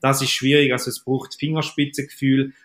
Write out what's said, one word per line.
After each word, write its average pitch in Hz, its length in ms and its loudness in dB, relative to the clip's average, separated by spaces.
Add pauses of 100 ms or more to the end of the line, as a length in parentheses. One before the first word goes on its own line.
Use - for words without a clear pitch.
das 135 220 2
ist 127 80 0
schwierig, 139 420 2
also 123 160 -4
es - 140 -10
braucht 131 320 -4
Fingerspitzengefühl, 143 1160 -2 (120)